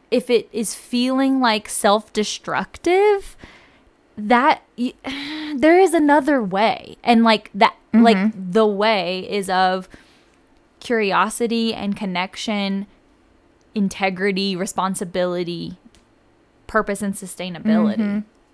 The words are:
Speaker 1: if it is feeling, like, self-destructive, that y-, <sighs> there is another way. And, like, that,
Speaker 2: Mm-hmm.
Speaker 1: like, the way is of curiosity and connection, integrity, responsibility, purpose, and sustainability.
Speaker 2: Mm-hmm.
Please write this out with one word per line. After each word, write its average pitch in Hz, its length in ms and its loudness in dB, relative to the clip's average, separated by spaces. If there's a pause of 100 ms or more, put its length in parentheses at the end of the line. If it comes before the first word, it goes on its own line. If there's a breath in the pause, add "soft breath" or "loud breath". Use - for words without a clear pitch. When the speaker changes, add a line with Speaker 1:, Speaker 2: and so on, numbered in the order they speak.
(120)
Speaker 1:
if 247 180 0
it 240 220 2
is 220 240 -4
feeling, 262 640 0
like, 220 300 0
self-destructive, 220 1700 0 (800 soft breath)
that 240 440 2 (160)
y-, 240 160 -4 (100)
<sighs> 302 520 -10
there 320 240 6
is 359 140 4
another 294 500 4
way. 196 600 -2
And, 226 200 4
like, 220 300 2
that, 196 220 4 (180)
Speaker 2:
Mm-hmm. 226 100 6
Speaker 1:
like, 196 480 2
the 214 160 4
way 196 640 -2
is 196 200 -4
of 185 380 0 (920 soft breath)
curiosity 220 920 0
and 202 220 -6
connection, 196 920 -6 (840)
integrity, 196 800 -2
responsibility, 180 1200 -6 (880)
purpose, 208 340 -2
and 202 120 -4
sustainability. 208 840 -2
Speaker 2:
Mm-hmm. 208 220 -2 (340)